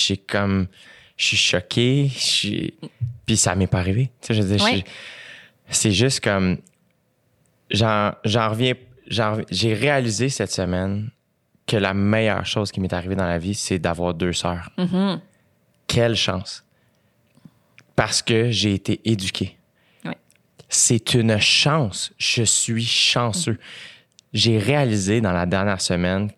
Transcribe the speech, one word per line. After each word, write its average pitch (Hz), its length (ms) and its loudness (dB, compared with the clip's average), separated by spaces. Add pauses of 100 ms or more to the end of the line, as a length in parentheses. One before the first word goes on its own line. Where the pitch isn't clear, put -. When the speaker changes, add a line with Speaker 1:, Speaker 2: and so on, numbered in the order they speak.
Speaker 1:
j'ai 98 80 0
comme, 98 500 0 (500)
je - 120 -2
suis 107 80 0
choquée, 127 760 2
je 123 60 -12
suis, - 560 -2 (500)
puis 110 120 0
ça 90 180 2
m'est 95 140 2
pas 95 100 0
arrivé. 98 320 0 (100)
Tu - 80 -16
sais, 117 60 0
je 107 80 2
veux 98 140 0
dire, 202 80 4
Speaker 2:
Ouais. 208 140 2
Speaker 1:
je, 92 40 -4 (880)
c'est - 220 2
juste 123 300 2
comme, 95 360 2 (1120)
j'en, 107 420 2 (120)
j'en 110 260 2
reviens, 123 240 0 (340)
j'en 107 280 -2
rev-, 110 140 -6
j'ai 110 240 0
réalisé 120 540 0
cette 110 240 -4
semaine 95 580 -2 (560)
que 117 100 0
la 98 180 2
meilleure 101 520 2
chose 104 260 -4
qui - 80 -6
m'est 92 120 -2
arrivée 92 240 -2
dans 92 100 0
la 87 120 0
vie, 92 160 -4
c'est 98 240 -2
d'avoir 85 360 -2
deux 87 180 -2
sœurs. 85 460 -6
Speaker 2:
Mm-hmm. 180 400 -2 (680)
Speaker 1:
Quelle 117 300 2
chance! - 480 -4 (1300)
Parce 110 280 0
que 117 280 2
j'ai 101 240 2
été - 300 -2
éduqué. 95 520 -2 (480)
Speaker 2:
Ouais. - 120 -10 (520)
Speaker 1:
C'est - 460 2
une 113 240 4
chance. 143 800 0
Je - 240 0
suis 113 420 0
chanceux. 117 680 0
Speaker 2:
Mm. - 40 -6 (760)
Speaker 1:
J'ai 110 240 4
réalisé 110 640 2
dans 95 100 2
la 87 140 0
dernière 95 340 0
semaine 92 580 0